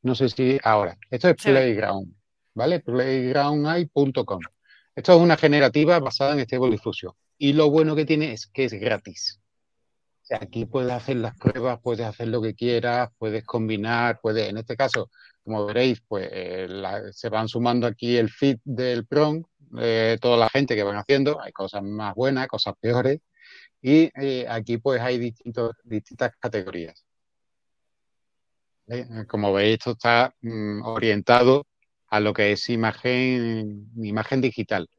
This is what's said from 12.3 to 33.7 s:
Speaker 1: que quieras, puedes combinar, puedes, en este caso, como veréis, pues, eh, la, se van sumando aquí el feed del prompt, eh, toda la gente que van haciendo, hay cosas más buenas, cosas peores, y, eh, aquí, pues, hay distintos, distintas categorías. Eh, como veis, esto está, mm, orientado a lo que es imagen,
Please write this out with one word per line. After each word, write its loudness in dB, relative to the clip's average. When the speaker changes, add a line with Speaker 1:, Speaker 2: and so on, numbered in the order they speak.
Speaker 1:
que -4
quieras, -2
puedes -6
combinar, -2
puedes, -2
en -8
este -10
caso, -2
como -6
veréis, 0
pues, -8
eh, -10
la, -10
se -8
van -2
sumando 0
aquí 0
el 2
feed 0
del -4
prompt, 0
eh, 0
toda 4
la 4
gente 0
que 0
van -2
haciendo, 0
hay -14
cosas -8
más -8
buenas, 0
cosas -6
peores, 0
y, 4
eh, -4
aquí, -4
pues, 0
hay -2
distintos, -6
distintas -6
categorías. -8
Eh, -10
como 0
veis, 4
esto -6
está, 2
mm, -6
orientado 4
a 2
lo 2
que 2
es -4
imagen, -2